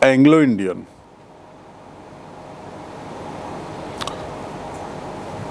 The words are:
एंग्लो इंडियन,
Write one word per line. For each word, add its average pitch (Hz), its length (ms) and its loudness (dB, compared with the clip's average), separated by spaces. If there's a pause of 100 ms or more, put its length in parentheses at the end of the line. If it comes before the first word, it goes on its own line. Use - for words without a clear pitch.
एंग्लो 135 400 8
इंडियन, 95 440 2 (4000)